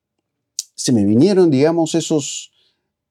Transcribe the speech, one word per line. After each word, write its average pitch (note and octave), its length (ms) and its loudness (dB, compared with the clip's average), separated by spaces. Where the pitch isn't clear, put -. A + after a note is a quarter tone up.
se - 160 -6
me G#2+ 140 0
vinieron, E3+ 460 2
digamos, D#3+ 440 0
esos, D3+ 560 -6